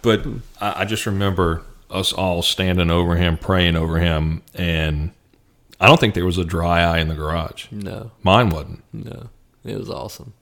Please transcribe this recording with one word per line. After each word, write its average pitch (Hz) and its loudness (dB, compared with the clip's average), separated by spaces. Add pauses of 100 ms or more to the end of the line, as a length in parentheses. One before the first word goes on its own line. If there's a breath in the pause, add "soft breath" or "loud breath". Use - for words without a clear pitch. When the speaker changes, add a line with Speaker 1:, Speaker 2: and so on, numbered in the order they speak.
Speaker 1:
But 110 2 (340)
I, 95 -2
I - 0
just 104 -4
remember 95 0 (280)
us 92 -2
all 87 0
standing 90 0
over 85 2
him, 87 2
praying 87 2
over 80 0
him, 80 0 (120)
and 78 -2 (680)
I 92 4
don't 156 8
think 107 2
there 90 0
was 90 0
a 90 0
dry 85 0
eye 85 2
in 80 0
the 80 -2
garage. 78 -6
Speaker 2:
No. 104 -10 (120)
Speaker 1:
Mine 101 6
wasn't. 78 -6 (100)
Speaker 2:
No. - -14 (360)
It - -10
was - -10
awesome. - -12